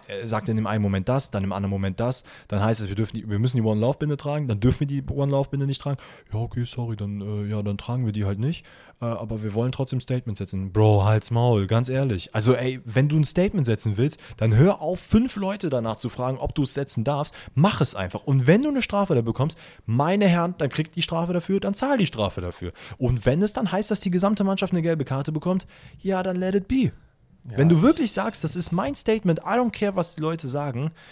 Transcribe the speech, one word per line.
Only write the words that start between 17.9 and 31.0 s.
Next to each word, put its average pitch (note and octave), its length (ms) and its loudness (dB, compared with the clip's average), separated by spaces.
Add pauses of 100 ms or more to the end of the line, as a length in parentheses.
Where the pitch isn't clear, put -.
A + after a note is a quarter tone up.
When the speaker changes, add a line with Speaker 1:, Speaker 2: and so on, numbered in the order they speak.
Speaker 1:
einfach. F#2+ 300 -6
Und C3+ 220 2
wenn F#3+ 160 6
du D4+ 80 0
eine C#4 100 -2
Strafe G3+ 340 0
da B2 60 2
bekommst, A#2 380 -2 (260)
meine E3 420 2
Herren, F3 300 2
dann C#3+ 140 -2
kriegt - 260 -6
die E3+ 60 -2
Strafe E3+ 320 -2
dafür, F#3+ 260 0
dann G3+ 140 -2
zahl C4+ 240 0
die G3 80 2
Strafe G2+ 340 -2
dafür. F2 320 -8 (240)
Und A#2+ 300 0
wenn F3 160 2
es G#3 100 2
dann B3 180 -2
heißt, G3+ 200 -2
dass G3+ 100 0
die G3 100 -2
gesamte G3 320 2
Mannschaft F#3+ 300 -2
eine F3 80 0
gelbe D#3+ 240 0
Karte C3+ 280 -4
bekommt, F3+ 340 -2 (340)
ja, F#3+ 220 -2
dann F#3 140 -2
let F#3 180 -2
it G3 120 0
be. B3+ 260 2 (560)
Speaker 2:
Ja, G#2+ 100 -10
Speaker 1:
Wenn D3+ 100 6
du E3+ 80 8
Speaker 2:
ich D#3 60 4
Speaker 1:
wirklich C#4 280 4
sagst, G#3 320 -4
das D#3+ 140 -2
ist F3+ 160 0
mein A#3+ 240 -2
Statement, F3+ 420 2
I - 120 -6
don't A#3 200 2
care, G3+ 240 -2
was F3 220 -2
die - 40 -6
Leute D#3+ 280 -4
sagen. C#3 420 -4 (220)